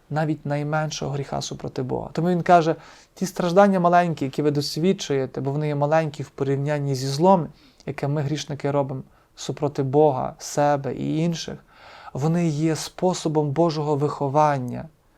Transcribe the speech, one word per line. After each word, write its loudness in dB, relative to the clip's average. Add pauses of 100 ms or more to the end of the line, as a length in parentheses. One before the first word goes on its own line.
(100)
навіть -2
найменшого -4
гріха -6
супроти -8
Бога. -6
Тому 0
Він 2
каже: 6 (400)
«Ті -4
страждання 4
маленькі, 2
які -2
ви 2
досвідчуєте, -2
бо -2
вони -2
є -2
маленькі 0
в -10
порівнянні -2
зі -2
злом, 4 (400)
яке -4
ми, -2
грішники, -4
робимо -2 (340)
супроти -4
Бога, 2
себе 0
і -2
інших, -4 (540)
вони 0
є 0
способом -2
Божого 0
виховання 0 (280)